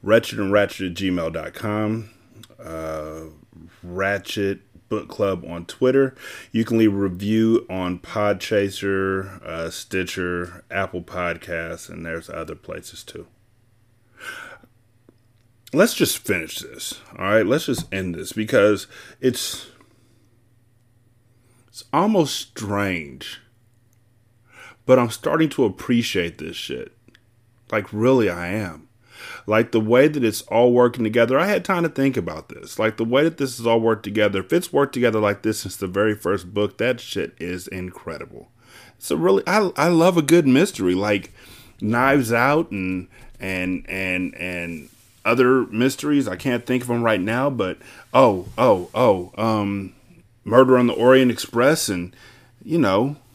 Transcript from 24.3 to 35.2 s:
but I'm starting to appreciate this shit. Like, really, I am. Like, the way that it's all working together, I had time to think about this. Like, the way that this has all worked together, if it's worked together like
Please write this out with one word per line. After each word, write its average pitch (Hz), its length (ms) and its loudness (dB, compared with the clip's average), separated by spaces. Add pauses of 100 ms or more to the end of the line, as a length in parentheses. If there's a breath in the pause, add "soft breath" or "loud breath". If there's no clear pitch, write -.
but 127 120 8
I'm 120 120 2
starting 160 400 0
to 135 160 0
appreciate 101 720 -2
this - 180 -12
shit. 62 380 -12 (760)
Like, 107 200 -4
really, 113 380 4
I 87 200 -6
am. 90 380 -6 (600 loud breath)
Like, 110 260 2
the 113 80 4
way 123 260 6
that 151 160 0
it's 107 200 0
all 120 280 4
working 123 320 4
together, 117 340 2
I 175 100 2
had 196 180 -2
time 175 180 0
to 165 60 0
think 262 260 0
about - 340 -8
this. - 300 -18
Like, 110 160 0
the 117 80 -2
way 123 200 2
that 160 140 0
this 123 200 -4
has 117 100 -4
all 113 140 4
worked 113 220 2
together, 104 360 0
if - 140 -4
it's 175 180 0
worked 139 220 2
together 120 260 2
like 104 220 0